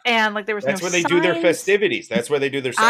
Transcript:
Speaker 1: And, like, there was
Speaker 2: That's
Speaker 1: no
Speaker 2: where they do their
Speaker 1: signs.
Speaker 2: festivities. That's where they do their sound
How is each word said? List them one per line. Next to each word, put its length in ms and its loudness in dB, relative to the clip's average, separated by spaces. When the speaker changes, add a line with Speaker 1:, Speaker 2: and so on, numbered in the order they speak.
Speaker 1:
And, 300 0
like, 120 -6
there 100 -4
was 80 -8
Speaker 2:
That's 160 -2
Speaker 1:
no 60 -6
Speaker 2:
where 60 -2
they 120 2
do 160 2
their 140 2
Speaker 1:
signs. 100 -4
Speaker 2:
festivities. 640 0
That's 200 -2
where 120 0
they 100 0
do 100 -4
their 120 -4
sound 180 2